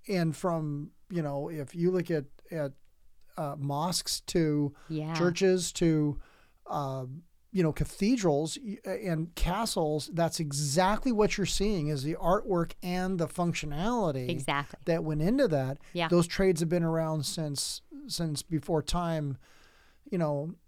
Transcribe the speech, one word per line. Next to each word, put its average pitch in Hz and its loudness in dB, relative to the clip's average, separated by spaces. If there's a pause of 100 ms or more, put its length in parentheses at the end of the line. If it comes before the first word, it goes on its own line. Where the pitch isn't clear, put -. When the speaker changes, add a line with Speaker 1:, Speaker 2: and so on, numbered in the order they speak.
Speaker 1:
And 170 0
from, 156 -2 (200)
you 170 -2
know, 143 -4
if 151 -8
you 175 4
look 175 0
at, 151 0 (260)
at, 147 -4 (640)
uh, 147 -4
mosques 143 -2
to 147 0 (140)
Speaker 2:
Yeah. 156 -4
Speaker 1:
churches 175 2
to, 156 2 (480)
uh, 135 -4 (480)
you 185 2
know, 156 4
cathedrals 165 2
y-, 202 -8
and 175 -4
castles, 170 0
that's 165 0
exactly 160 2
what 208 4
you're 190 0
seeing 196 2
is 143 -2
the 151 -2
artwork 180 2 (100)
and 185 -2
the 165 2
functionality 165 -2
Speaker 2:
Exactly. 143 -2
Speaker 1:
that 165 2
went 151 0
into 240 4
that. 139 0 (140)
Speaker 2:
Yeah. 170 0
Speaker 1:
Those 170 6
trades 185 2
have 170 0
been 175 2
around 160 0
since, - -6 (240)
since 160 -4
before 160 0
time, 160 -2 (720)
you 196 -2
know 151 -2 (120)